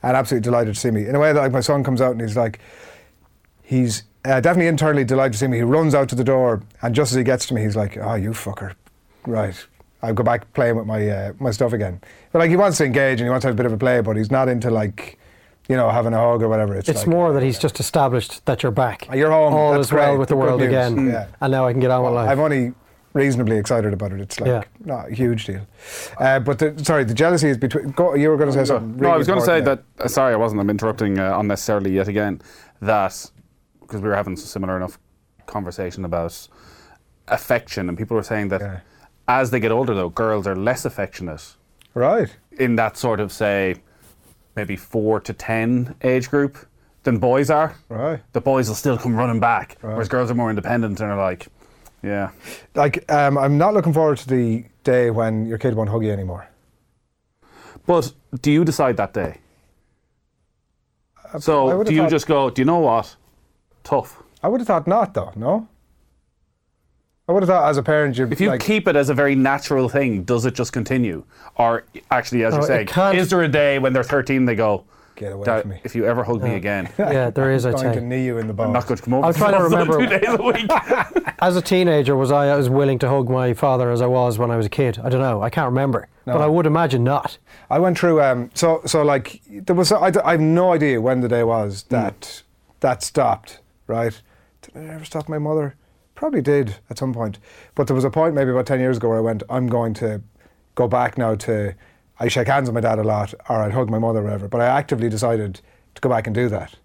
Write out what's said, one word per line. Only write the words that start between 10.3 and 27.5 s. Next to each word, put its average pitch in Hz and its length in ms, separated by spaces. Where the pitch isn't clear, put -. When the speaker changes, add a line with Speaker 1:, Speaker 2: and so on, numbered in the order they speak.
Speaker 1:
playing 117 220
with 110 100
my, 107 220
uh, 98 300
my 131 140
stuff 117 200
again." 98 280
But, 165 80
like, 165 100
he 180 60
wants 185 220
to 156 60
engage 131 360
and 120 60
he 120 40
wants 127 140
to 135 40
have 120 60
a - 20
bit 120 100
of 113 60
a 107 60
play, 127 220
but 107 160
he's 110 140
not 131 180
into, 120 220
like, 107 480
you 131 80
know, 120 120
having 113 240
a 113 60
hug 117 240
or 113 60
whatever. 107 260
It's 98 140
Speaker 2:
It's 156 120
Speaker 1:
like, - 80
Speaker 2:
more 170 240
that 139 100
Speaker 1:
uh, 131 40
Speaker 2:
he's 131 120
just - 220
established 127 680
that 131 160
you're 127 100
back. 120 420
Speaker 1:
"You're 151 160
home. 156 240
Speaker 2:
All 151 180
Speaker 1:
That's 143 160
Speaker 2:
is - 40
well 147 180
Speaker 1:
great. 139 80
Speaker 2:
with 131 100
the 147 60
Speaker 1:
Good 135 60
Speaker 2:
world 127 200
Speaker 1:
news." 127 80
Speaker 2:
again, 127 380
Speaker 1:
Yeah. 113 200
Speaker 2:
and 135 120
now 131 140
I 123 60
can 127 80
get 127 100
on 127 120
with 123 100
Speaker 1:
Well, 120 120
Speaker 2:
life. 131 60
Speaker 1:
I'm 139 100
only 135 320
reasonably 127 420
excited 107 380
about 95 180
it. 98 80
It's, 98 200
like, - 80
Speaker 2:
Yeah. 117 140
Speaker 1:
not 135 260
a 117 40
huge 120 320
deal. 98 160
Uh, 135 220
but 135 180
the, 151 160
sorry, 147 200
the 113 100
jealousy 156 340
is 135 80